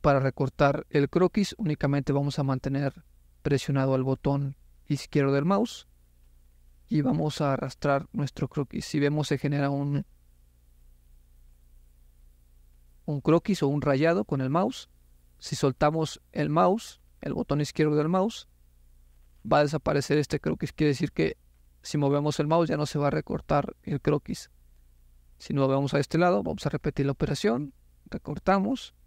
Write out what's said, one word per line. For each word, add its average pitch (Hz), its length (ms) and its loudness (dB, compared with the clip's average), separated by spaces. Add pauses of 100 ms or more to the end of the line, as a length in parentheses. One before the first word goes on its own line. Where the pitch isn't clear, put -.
Para 139 200 4
recortar 139 680 0
el 143 200 2
croquis 185 480 2
únicamente 143 540 -2
vamos 143 260 -2
a 147 60 0
mantener 135 600 -4 (380)
presionado 135 540 0
el 131 80 0
botón 139 520 -2 (300)
izquierdo 139 460 0
del 139 120 2
mouse 196 440 -2 (1000)
y 151 140 2
vamos 156 380 0
a 143 120 2
arrastrar 139 600 -2
nuestro 143 360 -4
croquis. - 360 -6
Si - 160 -4
vemos, 143 280 2
se 143 100 0
genera 143 320 0
un, 143 360 -2 (3000)
un 147 160 -4
croquis 170 420 2
o 143 60 2
un 143 140 0
rayado 160 420 2
con 135 160 -4
el 131 100 -2
mouse. 190 380 -2 (500)
Si - 180 -10
soltamos 151 640 0 (120)
el 147 160 0
mouse, 180 520 0 (200)
el 147 140 -6
botón 147 260 -2
izquierdo 151 360 0
del 151 120 0
mouse, 185 400 -2 (960)
va 147 140 2
a 147 40 6
desaparecer 147 560 0
este 143 220 -2
croquis. 156 320 -4
Quiere 151 200 2
decir 147 200 -2
que - 240 -2 (460)
si - 160 -4
movemos 143 420 0
el 147 60 0
mouse 165 220 2
ya 151 80 -2
no 147 100 -2
se - 120 -4
va 143 100 2
a - 20 2
recortar - 720 -2
el 143 180 -4
croquis. - 500 -2 (880)
Si - 140 -10
nos 139 160 2
vamos 135 260 0
a 147 40 4
este 143 200 0
lado, 180 240 4
vamos 196 220 -6
a 151 60 -2
repetir - 360 -2
la 139 60 -2
operación. 202 600 -2 (320)
Recortamos. - 880 -2 (120)